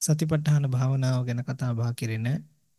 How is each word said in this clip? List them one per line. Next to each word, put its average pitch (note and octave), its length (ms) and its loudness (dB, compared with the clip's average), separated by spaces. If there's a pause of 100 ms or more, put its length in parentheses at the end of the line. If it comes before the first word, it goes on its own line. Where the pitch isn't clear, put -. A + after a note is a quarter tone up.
සතිපට්ඨාන D3+ 680 2
භාවනාව C3 540 2
ගැන A#2+ 200 -2
කතා B2+ 300 -4
බහ A#2 200 0
කෙරෙන A2+ 360 -4 (500)